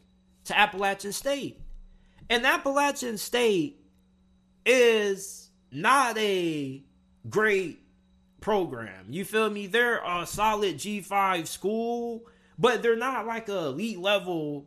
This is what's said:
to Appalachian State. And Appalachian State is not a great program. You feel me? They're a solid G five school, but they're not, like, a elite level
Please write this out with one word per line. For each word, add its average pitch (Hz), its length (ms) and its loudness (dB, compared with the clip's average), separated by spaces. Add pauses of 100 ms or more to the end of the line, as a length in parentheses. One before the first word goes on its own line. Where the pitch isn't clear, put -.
(460)
to - 120 0
Appalachian 196 540 2
State. 269 480 -4 (680)
And 240 140 2
Appalachian 277 720 0
State 208 640 0 (880)
is 220 800 2 (240)
not 226 460 2
a 160 680 -2 (460)
great 190 500 0 (640)
program. 117 680 -2
You 170 160 -6
feel 220 240 0
me? 208 180 -6
They're 233 380 2
a 175 220 -2
solid 208 520 0
G 208 220 -6
five 185 480 0
school, 233 800 -4 (320)
but 220 240 4
they're 226 140 4
not, 226 300 -2
like, 226 220 -6
a 190 180 -2
elite 180 320 -6
level 175 680 0